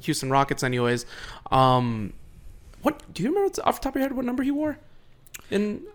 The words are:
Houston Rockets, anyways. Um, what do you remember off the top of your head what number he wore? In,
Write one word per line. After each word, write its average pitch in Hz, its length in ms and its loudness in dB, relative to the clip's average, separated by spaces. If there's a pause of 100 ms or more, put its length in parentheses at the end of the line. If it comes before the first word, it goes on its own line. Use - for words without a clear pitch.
Houston 143 280 -2
Rockets, 139 320 2
anyways. 123 440 2 (440)
Um, 123 640 4 (720)
what - 200 0 (100)
do - 100 -6
you 240 80 0
remember 392 240 0 (100)
off - 160 0
the - 40 -6
top 262 120 -4
of 269 40 0
your 269 80 0
head 262 80 -6
what 254 80 -4
number 254 180 -2
he 269 80 0
wore? 294 280 -2 (720)
In, 208 300 -2 (140)